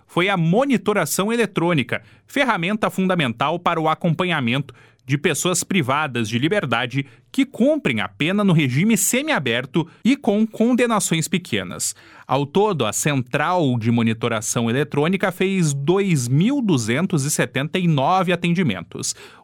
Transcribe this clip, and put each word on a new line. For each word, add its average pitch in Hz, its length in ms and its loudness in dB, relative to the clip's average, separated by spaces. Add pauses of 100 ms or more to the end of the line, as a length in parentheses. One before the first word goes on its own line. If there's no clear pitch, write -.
foi 175 220 0
a 202 100 0
monitoração 202 920 0
eletrônica, 170 720 0 (260)
ferramenta 214 600 0
fundamental 165 680 0
para 170 220 0
o 156 80 0
acompanhamento 156 840 0 (320)
de 135 120 -2
pessoas 170 460 -2
privadas 131 680 0
de 120 80 -2
liberdade 135 680 -2 (280)
que 269 120 0
cumprem 240 560 0
a 95 80 -4
pena 190 360 -2
no 190 100 4
regime 156 420 2
semiaberto 165 920 -2 (180)
e 254 100 4
com 220 300 0
condenações 220 840 0
pequenas. - 680 -4 (320)
Ao 139 180 0
todo, 185 400 0
a 104 80 -2
Central 147 840 0
de 110 100 0
Monitoração 113 800 0
Eletrônica 151 640 0
fez 185 420 0
dois 156 540 0
mil 202 340 2
duzentos 143 640 0
e 151 60 -4
setenta 147 480 -2
e 180 80 0
nove 165 440 2
atendimentos. 170 840 -2 (280)